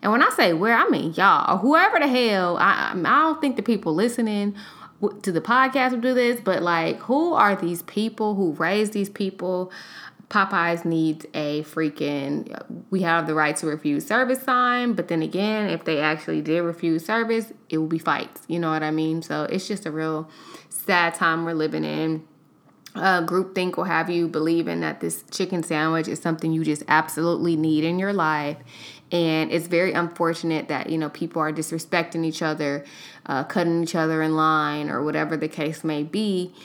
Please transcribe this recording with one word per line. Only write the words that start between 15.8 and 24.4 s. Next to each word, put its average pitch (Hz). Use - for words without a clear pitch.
they 156
actually 156
did 156
refuse 165
service, 226
it 160
will 160
be 160
fights. -
You 165
know 165
what 156
I 156
mean? 160
So 151
it's 185
just 202
a 165
real 160
sad 170
time 165
we're 165
living 156
in. 156
Uh, 185
groupthink 180
will 170
have 165
you 170
believing 165